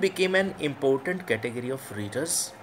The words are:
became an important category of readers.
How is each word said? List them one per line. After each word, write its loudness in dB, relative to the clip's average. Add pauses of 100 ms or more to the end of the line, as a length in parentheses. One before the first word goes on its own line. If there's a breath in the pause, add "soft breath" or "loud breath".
became 4
an -2
important 2
category -2
of -14 (140)
readers. -2 (240)